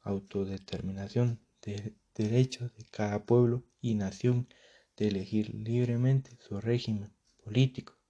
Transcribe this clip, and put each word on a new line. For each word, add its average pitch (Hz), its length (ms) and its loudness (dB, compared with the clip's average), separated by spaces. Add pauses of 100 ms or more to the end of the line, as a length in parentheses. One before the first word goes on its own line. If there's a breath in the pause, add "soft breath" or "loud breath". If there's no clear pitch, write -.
autodeterminación 98 1400 -4 (200)
de 104 340 -8 (200)
derechos 123 600 0
de - 100 -20
cada 104 420 -4
pueblo 123 380 4 (180)
y 113 140 0
nación 123 520 0 (480 soft breath)
de 107 120 2
elegir 107 460 -2
libremente 120 880 0
su - 180 -10
régimen 110 540 -2 (320)
político 127 500 0 (160)